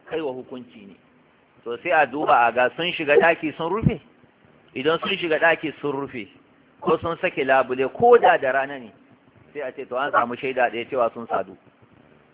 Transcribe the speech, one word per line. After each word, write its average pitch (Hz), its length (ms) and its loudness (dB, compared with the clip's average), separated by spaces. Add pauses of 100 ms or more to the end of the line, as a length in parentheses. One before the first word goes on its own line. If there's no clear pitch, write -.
kaiwa 156 240 -6
hukunci 123 540 -16
ne. 98 100 -20 (680)
To 117 180 -8
sai 170 80 -4
a 156 160 4
duba 139 400 2
a 117 60 0
ga 123 240 2
sun 170 160 -4
shiga 151 260 0
ɗaki 160 380 2
sun 165 160 -6
rufe. 220 280 0 (760)
Idan 151 240 -2
sun 196 180 -6
shiga 160 220 -2
ɗaki 160 400 0
sun 147 120 -4
rufe, 131 360 -8 (520)
ko - 180 0
sun 165 220 -6
sake 170 240 -2
labule, 131 480 2
ko 240 240 6
da 175 220 6
da 135 140 -2
rana 135 260 -4
ne, 113 140 -18 (600)
sai 147 100 -12
a 131 100 -10
ce 131 160 -12
to 123 100 -6
an 139 140 -2
samu 120 240 0
shaida 123 340 0
ɗaya 113 180 -6
cewa 120 240 0
sun 117 140 -12
sadu. 95 300 -6 (760)